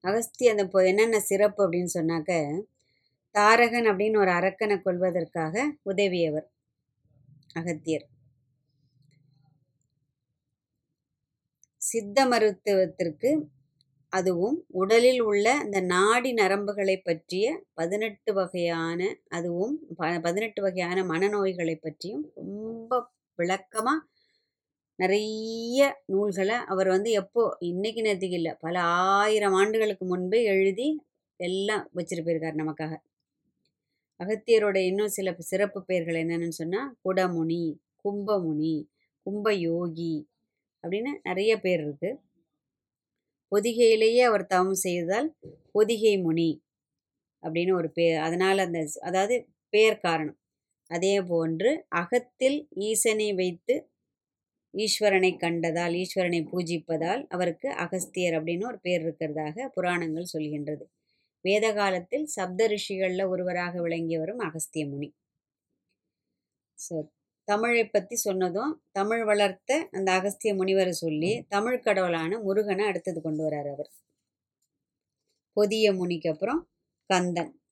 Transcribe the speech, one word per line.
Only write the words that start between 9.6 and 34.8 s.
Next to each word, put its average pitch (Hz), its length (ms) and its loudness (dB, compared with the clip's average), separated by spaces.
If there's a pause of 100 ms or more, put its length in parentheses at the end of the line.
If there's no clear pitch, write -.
சித்த 226 500 0
மருத்துவத்திற்கு 202 1040 2 (760)
அதுவும் 185 600 0
உடலில் 233 520 4
உள்ள 214 380 2
அந்த 202 220 -2
நாடி 208 520 4
நரம்புகளை 196 640 0
பற்றிய 190 680 -4 (120)
பதினெட்டு 208 580 -4
வகையான, 175 840 -2 (100)
அதுவும் 175 580 -4 (100)
ப-, 170 260 -2
பதினெட்டு 202 400 -2
வகையான 185 400 -2
மனநோய்களை 180 720 0
பற்றியும் 196 580 -10
ரொம்ப 226 720 -6 (300)
விளக்கமா 196 560 -2 (1000)
நிறைய 220 1120 0
நூல்களை 196 480 0
அவர் 190 340 0
வந்து 196 220 2
எப்போ, 208 480 0
இன்னைக்கு 196 440 -4
நேத்துக்கு 190 300 -2
இல்ல, 165 220 -4
பல 175 260 -4
ஆயிரம் 196 720 2
ஆண்டுகளுக்கு 208 540 2
முன்பே 185 380 0
எழுதி 202 580 2 (340)
எல்லாம் 190 580 -2
வச்சிட்டு 170 300 -6
போயிருக்காரு 160 320 -2
நமக்காக. 156 400 -6 (1200)
அகத்தியரோட 214 560 2
இன்னும் 196 320 2